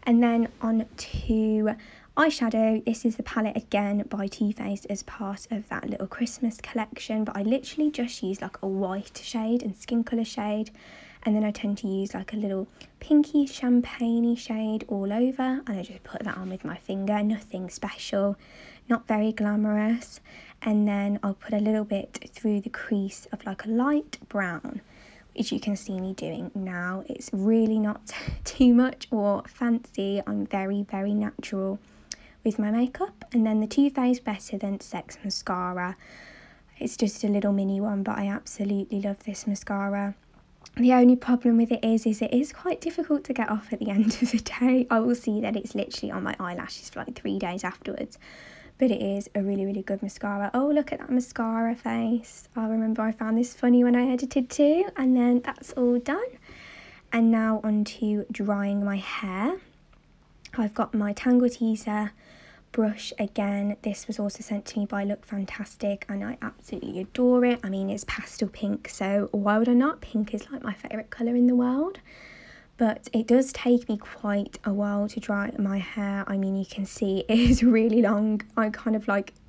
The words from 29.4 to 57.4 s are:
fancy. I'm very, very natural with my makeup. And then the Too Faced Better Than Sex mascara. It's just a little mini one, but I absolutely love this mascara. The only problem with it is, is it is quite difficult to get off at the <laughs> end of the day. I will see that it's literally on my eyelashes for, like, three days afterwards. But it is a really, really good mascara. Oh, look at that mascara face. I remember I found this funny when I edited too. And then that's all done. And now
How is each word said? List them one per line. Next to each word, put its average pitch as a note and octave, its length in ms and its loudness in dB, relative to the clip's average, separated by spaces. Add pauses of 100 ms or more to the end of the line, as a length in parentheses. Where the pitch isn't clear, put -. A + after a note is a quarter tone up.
fancy. G3+ 760 -2
I'm G#3 220 -4
very, G3 380 -2
very G3 300 -2
natural G3+ 680 -4 (640)
with G#3+ 140 0
my G#3 120 0
makeup. B3+ 640 -2
And A#3 120 4
then G#3+ 160 2
the G#3+ 60 0
Too C#4 240 2
Faced B3 320 2
Better G3+ 360 -6
Than G3 200 -4
Sex - 460 -12
mascara. F3+ 720 -4 (800)
It's - 180 -6
just - 280 0
a G#3 40 0
little G3+ 240 2
mini G3 280 0
one, G3+ 220 -2
but - 160 -4
I G3+ 100 -2
absolutely G3+ 720 -4
love G3 240 -6
this - 220 -10
mascara. G3+ 680 -2 (640)
The B3 160 6
only B3 240 10
problem B3 400 4
with A#3 160 4
it A3+ 120 0
is, A3+ 220 2
is G#3+ 160 0
it A3 100 -2
is C4+ 200 2
quite - 280 -4
difficult D#4 440 -2
to - 80 -4
get A#3 180 -2
off G#3+ 220 -4
at G#3+ 80 -4
the A3 100 -2
<laughs> G3 60 -2
end G#3+ 260 4
of A#3+ 80 2
the A3+ 80 2
day. B3+ 520 2
I A3+ 100 4
will A#3+ 140 2
see G#3+ 260 -2
that A3 160 -2
it's G3+ 180 -6
literally G3+ 380 -6
on F#3+ 100 -6
my G3 160 -4
eyelashes - 500 -8
for, - 120 -12
like, B3 140 -10
three G3+ 240 -4
days F#3 260 -4
afterwards. - 540 -10 (600)
But B3+ 120 4
it - 120 0
is G3+ 320 -4
a G3+ 80 0
really, G3 240 -2
really G3 160 -4
good G3 200 -4
mascara. G3+ 520 -4
Oh, C4 140 2
look D4 220 2
at - 100 -6
that - 100 -10
mascara A3+ 640 0
face. A3+ 800 -4
I A3 100 -2
remember A3 360 0
I A3 100 0
found A3 240 -2
this A#3+ 160 0
funny B3 320 6
when A#3+ 100 6
I B3 160 4
edited B3+ 380 0
too. D#4 380 4 (100)
And B3+ 180 4
then B3 260 6
that's - 320 -8
all B3 260 2
done. G4 400 -4 (760)
And A3+ 180 6
now A3 320 4